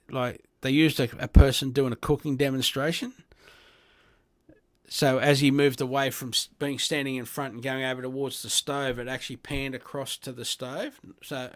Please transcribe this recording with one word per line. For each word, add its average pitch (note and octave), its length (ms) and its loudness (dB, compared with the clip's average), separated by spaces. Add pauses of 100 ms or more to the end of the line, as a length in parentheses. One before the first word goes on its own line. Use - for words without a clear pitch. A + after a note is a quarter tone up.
(100)
like, B2 340 -4 (180)
they C3 80 -2
used D3+ 280 4
a, B2 100 2 (120)
a A#2+ 80 -4
person C3+ 420 8
doing C3 220 2
a A2+ 40 -6
cooking C#3+ 400 -2
demonstration. C#3 760 -2 (1800)
So C3 300 0
as C#3 220 4
he C#3+ 120 4
moved C#3 280 2
away C3+ 300 -2
from B2+ 200 -10
s-, - 180 -2 (100)
being C#3+ 200 -4
standing C#3 380 -2
in B2 100 -8
front C3+ 280 -8
and A#2 80 -12
going C3 220 -4
over B2+ 180 -4
towards C3 400 -6
the A2 80 -8
stove, C#3 480 -2
it A#2+ 100 -8
actually C3 280 -10
panned C#3 380 -6
across C3 440 -10
to C3+ 140 -12
the A#2+ 120 -12
stove. D#3 560 -10 (220)
So B2+ 340 -10